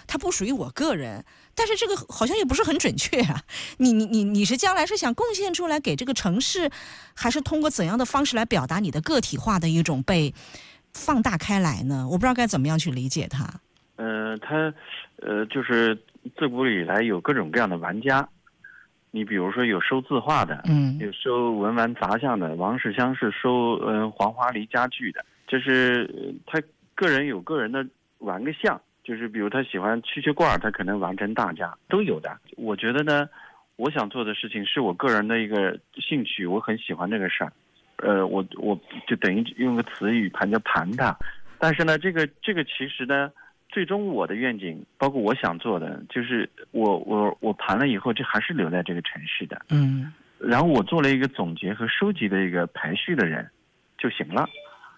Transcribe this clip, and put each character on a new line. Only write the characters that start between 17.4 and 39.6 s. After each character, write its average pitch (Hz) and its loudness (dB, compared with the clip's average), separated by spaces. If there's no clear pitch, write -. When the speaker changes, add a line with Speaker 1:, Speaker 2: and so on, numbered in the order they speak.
Speaker 2:
各 110 0
样 117 4
的 90 -2
玩 87 -4
家， 135 2
你 110 -4
比 101 -2
如 92 0
说 123 0
有 101 2
收 135 0
字 131 -2
画 131 2
的， 143 -4
Speaker 1:
嗯。 143 4
Speaker 2:
有 196 -4
收 120 0
文 107 0
玩 117 2
杂 101 0
项 120 0
的， 82 -2
王 98 0
世 117 -2
襄 123 0
是 123 0
收， 120 0
呃， 107 -2
黄 107 0
花 123 0
梨 110 -6
家 123 0
具 123 -8
的， - -12
就 131 0
是， 127 4
呃， - -8
他 156 -2
个 185 2
人 143 2
有 110 -2
个 147 -2
人 107 -2
的 135 -2
玩 98 -6
个 147 -2
项， - 0
就 120 -6
是 113 -6
比 107 -6
如 104 0
他 131 0
喜 110 -6
欢 110 2
蛐 - -6
蛐 147 2
罐 156 4
儿， 95 4
他 113 0
可 101 -6
能 98 0
玩 92 -2
成 104 -2
大 113 0
家， 95 -6
都 196 2
有 117 0
的。 - -10
我 110 -4
觉 110 -2
得 143 2
呢， 147 2
我 127 0
想 113 -2
做 120 -4
的 107 -2
事 107 -8
情 101 -6
是 139 -2
我 104 2
个 131 2
人 104 2
的 117 2
一 110 0
个 101 0
兴 135 -2
趣， 95 -4
我 92 0
很 110 -2
喜 - -8
欢 87 -4
这 110 0
个 95 -2
事 - -2
儿。 - -8
呃， 98 4
我， 95 0
我 104 0
就 120 0
等 95 0
于 110 2
用 123 2